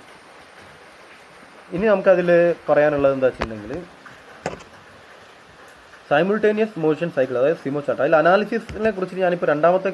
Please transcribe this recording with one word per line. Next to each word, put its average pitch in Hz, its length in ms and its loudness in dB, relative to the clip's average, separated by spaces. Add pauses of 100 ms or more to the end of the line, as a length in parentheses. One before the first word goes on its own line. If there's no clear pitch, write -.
(1800)
ഇനി 202 160 -2
നമുക്കതിൽ 180 380 4 (380)
പറയാനുള്ളത് 143 480 2
എന്താ 127 120 2
വെച്ചിട്ടുണ്ടെങ്കിൽ 110 440 -8 (2500)
simultaneous 208 720 0
motion 156 320 0
cycle, 131 240 -2
അതായത് 160 240 0
simo 143 220 -6
chart. 120 180 -2
അതിൽ 160 180 2
അനാലിസിസിനെ 208 760 0
കുറിച്ച് 185 280 -8
ഞാനിപ്പോൾ 175 280 -2
രണ്ടാമത്തെ 180 420 0